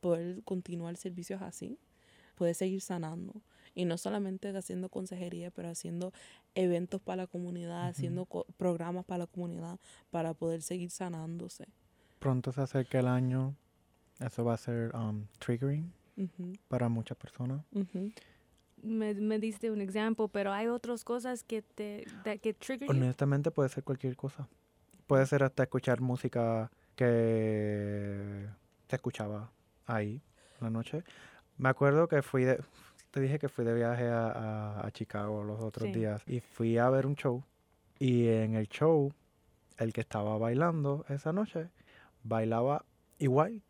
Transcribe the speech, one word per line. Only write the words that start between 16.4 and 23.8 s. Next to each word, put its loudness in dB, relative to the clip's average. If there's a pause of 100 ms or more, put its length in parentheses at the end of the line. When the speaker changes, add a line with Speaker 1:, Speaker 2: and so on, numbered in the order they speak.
Speaker 2:
para 0
muchas -2
personas. -6 (100)
Speaker 1:
Ujú. -4 (720)
Speaker 3:
Me, -2
me 0
diste -2
un -2
ejemplo, 0
pero -2
hay -2
otras -4
cosas -4
que -4
te, -10 (180)
that, -4
que 0
trigger -6
you? 4
Speaker 2:
Honestamente, 2
puede 4
ser -6